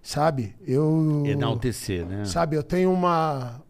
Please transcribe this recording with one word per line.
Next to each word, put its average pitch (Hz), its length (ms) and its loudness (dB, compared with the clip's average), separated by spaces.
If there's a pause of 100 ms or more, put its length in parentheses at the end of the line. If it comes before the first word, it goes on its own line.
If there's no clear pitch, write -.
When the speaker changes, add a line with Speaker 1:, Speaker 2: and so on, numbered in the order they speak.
Speaker 1:
Sabe? 143 520 0 (140)
Eu 151 580 2
Speaker 2:
Enaltecer, 117 800 -2
né? 98 200 -6
Speaker 1:
Sabe, 156 320 0
eu 143 60 0
tenho 185 280 2
uma, 160 800 0